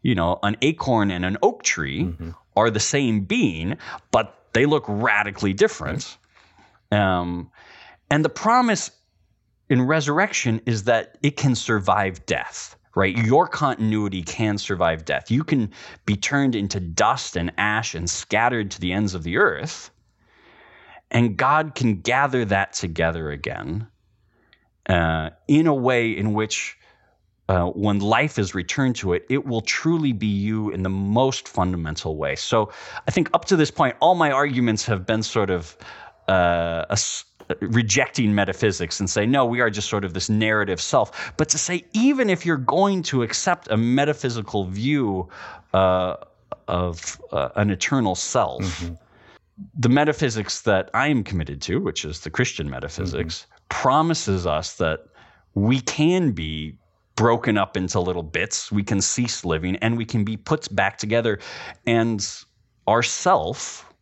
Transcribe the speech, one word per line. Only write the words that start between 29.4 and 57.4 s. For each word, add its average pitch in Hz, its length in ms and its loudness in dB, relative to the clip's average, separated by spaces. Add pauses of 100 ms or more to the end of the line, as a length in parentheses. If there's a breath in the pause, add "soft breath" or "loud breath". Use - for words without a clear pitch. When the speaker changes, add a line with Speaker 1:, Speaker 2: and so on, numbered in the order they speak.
Speaker 1:
will 117 140 -2
truly 156 520 0
be 107 140 -2
you 107 440 0
in 92 120 -4
the 92 80 0
most 107 580 0
fundamental 82 680 -2
way. 69 200 -4
So 110 340 0 (360 loud breath)
I - 40 0
think 170 240 0
up 170 120 2
to 190 100 4
this 151 140 4
point, 135 300 0
all 175 140 4
my 160 160 2
arguments 127 560 2
have 95 200 0
been 110 160 0
sort 101 280 0
of, 85 260 -4 (520 loud breath)
uh, 85 600 2
a - 40 -4
s-, - 320 -4 (360)
rejecting 113 760 0
metaphysics 95 640 0
and 95 100 -2
say, 104 180 0
"No, 135 200 4
we 120 140 -2
are 117 100 4
just 101 180 -6
sort 101 160 -2
of 87 100 -6
this 95 140 -4
narrative 107 520 2
self." - 560 -2
But 151 140 0
to 147 80 0
say, 175 340 -4
even 254 360 4
if 180 160 0
you're 165 120 2
going 175 480 2
to 131 180 0
accept - 480 -2
a 110 60 2
metaphysical 120 880 0
view, 101 640 -2 (440 loud breath)
uh, 92 440 2 (500)
of, 87 540 -4 (100)
uh, 65 240 -2
an 104 160 2
eternal 98 460 0
self, - 480 -2
Speaker 2:
Mm-hmm. 85 300 -6 (840 soft breath)
Speaker 1:
the 120 100 2
metaphysics 135 760 0
that 95 300 2
I 127 140 0
am 135 160 2
committed 78 400 -6
to, 92 180 -2
which 87 240 -4
is 78 160 -10
the 78 100 -10
Christian - 380 -2
metaphysics, 80 720 -8
Speaker 2:
Mm-hmm. - 100 -20 (160 soft breath)
Speaker 1:
promises 135 800 0
us 76 300 -2
that 78 240 -2 (540 soft breath)
we 113 260 2
can 160 520 2
be 78 440 -6 (380)
broken 117 420 4